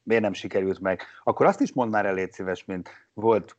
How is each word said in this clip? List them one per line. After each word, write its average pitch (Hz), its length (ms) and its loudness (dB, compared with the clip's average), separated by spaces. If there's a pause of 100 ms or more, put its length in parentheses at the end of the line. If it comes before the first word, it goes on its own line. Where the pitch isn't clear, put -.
miért 110 200 2
nem 104 100 0
sikerült 95 480 -2
meg, 95 220 -2 (220)
akkor 127 220 4
azt 196 140 4
is 277 120 0
mondd 120 180 -2
már 104 160 0
el, 98 80 0
légy 92 180 -4
szíves, 92 320 -6
mint 92 240 -8 (240)
volt 107 460 0